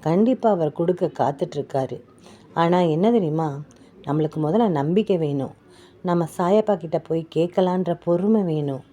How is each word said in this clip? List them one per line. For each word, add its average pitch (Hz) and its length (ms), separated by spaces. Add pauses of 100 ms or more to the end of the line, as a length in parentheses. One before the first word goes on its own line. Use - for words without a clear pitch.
கண்டிப்பா 220 500
அவர் 165 220
கொடுக்க 175 340
காத்துட்ருக்காரு. 139 960 (520)
ஆனா 170 260
என்ன 175 300
தெரியுமா? 156 500 (440)
நம்மளுக்கு 151 400
முதல்ல 208 240
நம்பிக்கை 175 500
வேணும். 143 440 (400)
நம்ம 170 260 (100)
சாயப்பா 208 380
கிட்ட 160 220
போய் 160 360
கேட்கலான்ற 175 680
பொறுமை 196 380
வேணும் 147 380 (120)